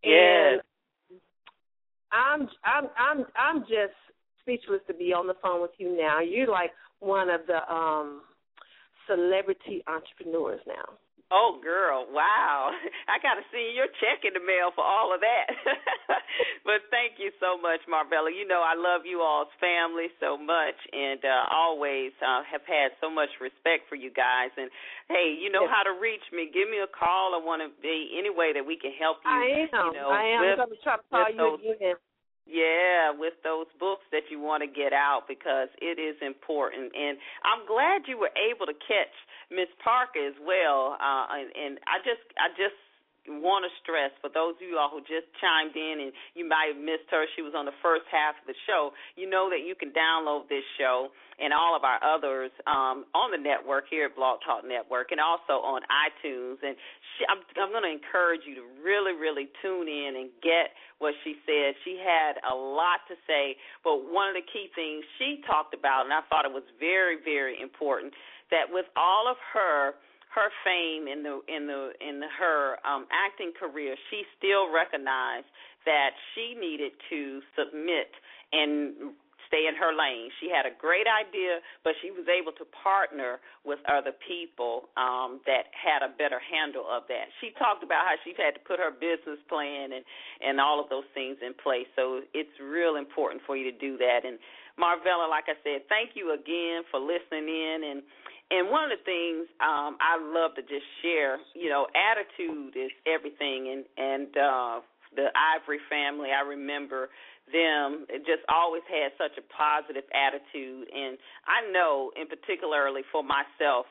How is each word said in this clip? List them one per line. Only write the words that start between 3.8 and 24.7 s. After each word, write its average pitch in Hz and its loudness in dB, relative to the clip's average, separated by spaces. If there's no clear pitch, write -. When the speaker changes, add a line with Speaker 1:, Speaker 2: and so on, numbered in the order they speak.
Speaker 2:
speechless 196 -2
to 185 -6
be 175 0
on 175 0
the 185 0
phone 175 0
with 175 -2
you 180 -2
now. 156 2
You're 190 0
like 180 2
one 196 2
of 170 2
the, 170 2
um, 156 -2
celebrity 190 0
entrepreneurs 160 -4
now. - -10
Speaker 1:
Oh, 196 6
girl, 160 2
wow. 151 4
<laughs> - -12
I - 2
gotta 233 0
send 233 -6
your 262 0
check - 0
in 190 -2
the 180 -4
mail 180 2
for - 2
all 202 4
of 180 0
that. 214 2
<laughs> - -4
But 208 0
thank 240 0
you 196 -4
so 185 0
much, 165 0
Marvella. 156 2
You 196 -6
know 180 4
I 160 4
love 175 2
you 175 -6
all's 151 2
family 170 0
so 143 -2
much 156 0
and, 135 -2
uh, 131 2
always, 143 0
uh, 131 2
have 147 -8
had 147 2
so 160 -4
much 151 0
respect - 0
for 147 -8
you 127 -10
guys. 127 2
And, 131 -8